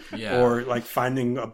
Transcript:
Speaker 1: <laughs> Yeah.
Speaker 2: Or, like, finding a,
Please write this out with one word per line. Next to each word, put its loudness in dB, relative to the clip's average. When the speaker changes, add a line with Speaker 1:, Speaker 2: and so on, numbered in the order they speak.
Speaker 1:
<laughs> -12
Yeah. 0
Speaker 2:
Or, 4
like, -2
finding 0
a, -8